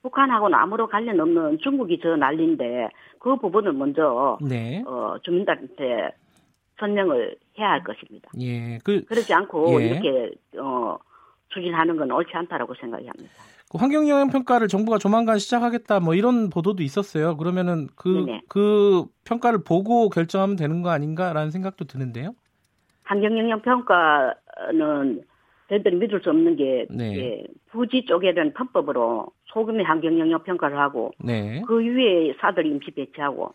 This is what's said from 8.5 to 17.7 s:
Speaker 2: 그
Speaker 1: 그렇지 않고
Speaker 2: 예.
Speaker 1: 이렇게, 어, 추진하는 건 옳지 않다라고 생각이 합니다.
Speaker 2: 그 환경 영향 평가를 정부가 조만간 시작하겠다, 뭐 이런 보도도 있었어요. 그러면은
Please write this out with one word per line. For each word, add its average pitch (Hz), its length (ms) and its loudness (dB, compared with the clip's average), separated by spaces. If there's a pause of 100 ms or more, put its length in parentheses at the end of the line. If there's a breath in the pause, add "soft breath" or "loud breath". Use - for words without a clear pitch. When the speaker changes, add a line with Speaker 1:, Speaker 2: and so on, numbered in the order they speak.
Speaker 2:
그 202 200 0
Speaker 1:
그렇지 220 300 -2
않고 165 480 2
Speaker 2:
예. 117 60 2
Speaker 1:
이렇게, 127 440 0 (260)
어, 123 400 -4 (520 soft breath)
추진하는 170 480 0
건 139 120 -2
옳지 147 240 -2
않다라고 165 420 -6
생각이 117 300 -12
합니다. - 280 -20 (360 soft breath)
Speaker 2:
그 - 80 -8
환경 294 300 2
영향 277 220 4
평가를 247 400 2
정부가 214 280 0
조만간 220 420 2
시작하겠다, 233 600 0
뭐 165 160 2
이런 226 340 2
보도도 180 320 -2
있었어요. 160 540 -2
그러면은 175 520 -2 (100)